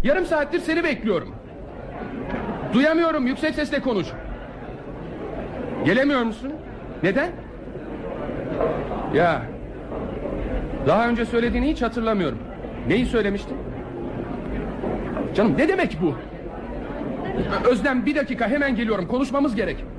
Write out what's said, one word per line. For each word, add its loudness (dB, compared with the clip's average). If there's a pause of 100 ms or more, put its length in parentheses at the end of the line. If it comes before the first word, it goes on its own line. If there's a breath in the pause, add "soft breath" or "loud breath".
Yarım 4
saattir 2
seni 2
bekliyorum. 0 (1400)
Duyamıyorum, 6
yüksek 2
sesle 0
konuş. 2 (1800)
Gelemiyor 4
musun? -4 (500)
Neden? 4 (1800)
Ya, 4 (1500)
daha 6
önce 2
söylediğini 2
hiç 0
hatırlamıyorum. 2 (500)
Neyi 4
söylemiştin? 2 (1800)
Canım, 6
ne 4
demek 2
bu? 2 (1500)
Özlem, 4
bir 2
dakika, 0
hemen 2
geliyorum, 0
konuşmamız 2
gerek. 0 (140)